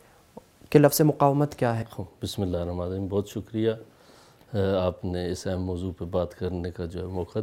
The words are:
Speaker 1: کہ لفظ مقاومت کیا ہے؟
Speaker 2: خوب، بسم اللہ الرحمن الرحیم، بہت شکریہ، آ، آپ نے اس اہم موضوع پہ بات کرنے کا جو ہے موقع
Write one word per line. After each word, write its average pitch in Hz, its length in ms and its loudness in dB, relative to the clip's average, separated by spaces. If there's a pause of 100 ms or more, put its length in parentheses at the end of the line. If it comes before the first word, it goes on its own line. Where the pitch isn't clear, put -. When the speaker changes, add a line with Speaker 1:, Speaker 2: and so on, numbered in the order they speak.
(720)
Speaker 1:
کہ 151 80 8
لفظ 143 220 8
مقاومت 143 540 4
کیا 117 240 0
ہے؟ 113 120 -4
Speaker 2:
خوب، 92 160 -10 (160)
بسم 101 200 -4
اللہ 90 140 0
الرحمن 87 240 -4
الرحیم، 95 260 -4
بہت 101 220 -2
شکریہ، 110 420 -2
آ، - 880 -10 (220)
آپ 90 240 -2
نے 90 260 -4
اس 92 160 -6
اہم 92 160 -2
موضوع 92 360 -4
پہ - 60 -8
بات 87 300 -2
کرنے 90 360 -6
کا 87 140 -8
جو 87 160 -8
ہے 90 60 -8
موقع 92 360 -6